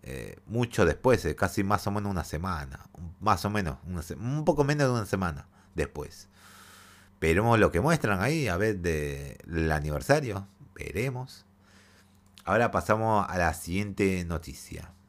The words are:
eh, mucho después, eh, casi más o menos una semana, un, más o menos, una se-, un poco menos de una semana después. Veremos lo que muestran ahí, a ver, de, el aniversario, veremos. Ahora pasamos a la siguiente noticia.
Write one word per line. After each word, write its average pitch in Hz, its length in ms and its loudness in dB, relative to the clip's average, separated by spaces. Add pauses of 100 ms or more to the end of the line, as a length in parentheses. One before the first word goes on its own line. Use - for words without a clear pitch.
eh, 60 440 -12
mucho 117 400 2
después, 110 400 4
eh, 76 100 0
casi 95 280 0
más 101 220 0
o 104 40 0
menos 101 200 -2
una 90 140 -2
semana, 78 680 -8
un, 85 260 -12
más 98 240 2
o 104 60 0
menos, 95 260 -2 (100)
una 87 140 -6
se-, 80 140 -10
un 135 320 -4
poco 151 180 4
menos 147 220 2
de 123 80 2
una 110 100 0
semana 87 440 -2 (260)
después. - 560 -6 (880)
Veremos 107 380 4
lo 92 120 8
que 82 120 0
muestran 120 400 2
ahí, 143 260 0
a 85 80 0
ver, 107 220 0
de, 73 580 -4 (100)
el 80 240 0
aniversario, 98 760 0 (260)
veremos. 123 720 -6 (1000)
Ahora 110 240 2
pasamos 107 580 2
a 90 80 -6
la 85 160 2
siguiente 95 720 -2
noticia. 78 720 -10 (140)